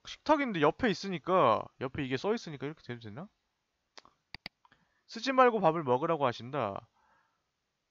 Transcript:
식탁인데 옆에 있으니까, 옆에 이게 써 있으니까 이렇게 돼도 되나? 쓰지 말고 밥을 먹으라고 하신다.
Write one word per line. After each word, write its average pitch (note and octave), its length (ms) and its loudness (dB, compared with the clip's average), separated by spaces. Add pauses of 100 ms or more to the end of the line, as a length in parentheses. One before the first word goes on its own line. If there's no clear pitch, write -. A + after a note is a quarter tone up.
식탁인데 C4+ 540 -2
옆에 E3 300 2
있으니까, E3+ 720 2 (160)
옆에 C3+ 240 -6
이게 C3 120 -4
써 F#3+ 180 -2
있으니까 D3+ 320 -10
이렇게 D#3 160 -12
돼도 A#2+ 180 -12
되나? A#2 280 -14 (1800)
쓰지 A#3+ 260 -8
말고 B3 280 6
밥을 E3 240 2
먹으라고 C#3+ 420 0
하신다. A#2 640 -4 (1040)